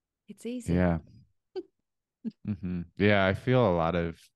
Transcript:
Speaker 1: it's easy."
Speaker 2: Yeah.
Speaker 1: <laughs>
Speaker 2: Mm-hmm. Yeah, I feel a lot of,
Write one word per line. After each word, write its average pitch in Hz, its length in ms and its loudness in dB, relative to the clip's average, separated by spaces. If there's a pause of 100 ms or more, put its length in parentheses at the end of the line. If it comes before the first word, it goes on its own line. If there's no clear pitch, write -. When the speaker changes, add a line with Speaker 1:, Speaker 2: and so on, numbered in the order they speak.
(260)
Speaker 1:
it's - 200 -18
easy." 233 280 -6
Speaker 2:
Yeah. 87 240 2 (560)
Speaker 1:
<laughs> 381 60 -10 (880)
Speaker 2:
Mm-hmm. 90 320 -6 (160)
Yeah, 101 280 4
I 95 100 4
feel 127 300 2
a 90 120 4
lot 82 180 0
of, 85 260 -4 (160)